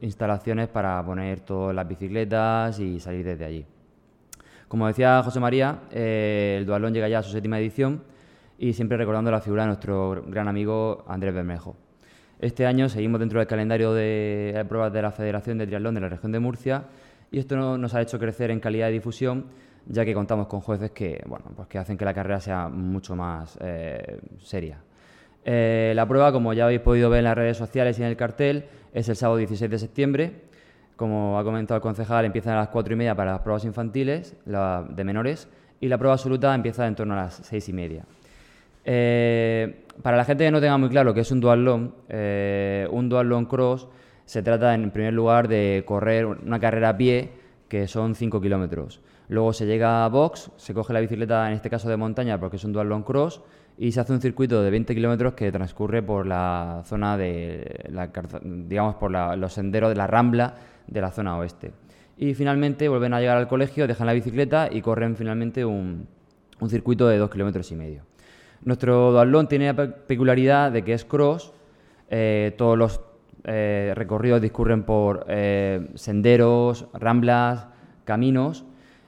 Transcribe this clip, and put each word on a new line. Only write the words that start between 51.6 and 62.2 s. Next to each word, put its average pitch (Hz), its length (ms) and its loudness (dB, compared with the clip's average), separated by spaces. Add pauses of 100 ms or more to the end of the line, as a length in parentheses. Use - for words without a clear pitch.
caso 113 200 -4
de 110 80 0
montaña, 110 420 -2
porque 90 160 -6
es 95 80 -10
un 107 100 -4
duatlón 104 300 -2
cross, 143 380 0 (360)
y 120 140 0
se 120 80 0
hace 123 140 0
un 127 80 2
circuito 127 400 2
de 98 80 2
veinte 113 240 0
kilómetros 117 400 0
que 101 180 -2
transcurre 98 500 -2
por 98 260 -2
la 87 580 -2
zona 104 320 -2
de 87 720 -6
la 87 220 -8
Carza-, 87 320 -10
digamos, 92 520 -2
por 101 160 -4
la, 90 240 -2
los 92 180 -4
senderos 107 360 0
de 110 60 0
la 101 120 0
Rambla 120 480 2 (320)
de 104 140 -4
la 92 100 -2
zona 92 260 -4
oeste. 87 340 -8 (460)
Y 143 160 0